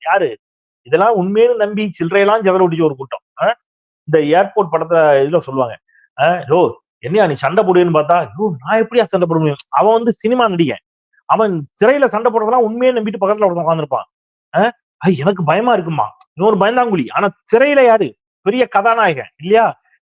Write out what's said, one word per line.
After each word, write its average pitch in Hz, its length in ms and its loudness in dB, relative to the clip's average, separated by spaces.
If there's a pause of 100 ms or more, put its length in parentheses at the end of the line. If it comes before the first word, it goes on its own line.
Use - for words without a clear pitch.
யாரு? 160 320 0 (440)
இதெல்லாம் 185 340 0
உண்மையில 214 400 0
நம்பி 214 280 -4
சில்லறையெல்லாம் 202 520 0
சிதற 185 320 2
விட்டுச்சு 165 160 -2
ஒரு 147 120 0
கூட்டம். 131 240 -12 (220)
அஹ், 202 120 0 (500)
இந்த 156 380 2
ஏர்போர்ட் 196 340 -2
படத்துல 165 200 -2
இதுல 151 440 2
சொல்லுவாங்க, 131 400 -6 (420)
"அஹ், 170 280 0
யோ, 165 220 2 (280)
என்னையா 185 280 0
நீ 151 60 -2
சண்டை 165 300 0
போடுவேன்னு 180 300 2
பார்த்தா, 156 340 0 (120)
யோ, 208 180 -4
நான் 180 240 -2
எப்படியா 226 220 0
சண்டை 180 240 -2
போட 165 120 -2
முடியும்? 151 180 -2 (120)
அவன் 180 240 2
வந்து 233 180 0
சினிமா 240 360 0
நடிகன், 165 340 -2 (440)
அவன் 175 480 -2
சிறையில 269 320 2
சண்டை 233 260 -2
போடுறதெல்லாம் 226 320 0
உண்மையை 240 340 -2
நம்பிட்டு 214 220 -4
பக்கத்துல 208 260 0
ஒருத்தன் 170 220 -2
உட்கார்ந்திருப்பான். 147 680 -6 (200)
அஹ், 214 140 2 (260)
ஐ, 175 200 -2
எனக்கு 180 260 -2
பயமா 202 300 0
இருக்குமா?" 160 340 -4 (260)
இன்னொரு 202 240 0
பயந்தாங்குழி, 208 520 0
ஆனா 190 200 -2 (260)
சிறையில 277 300 4
யாரு? 220 300 2 (260)
பெரிய 233 260 0
கதாநாயகன் 196 680 0
இல்லையா? 190 440 0 (220)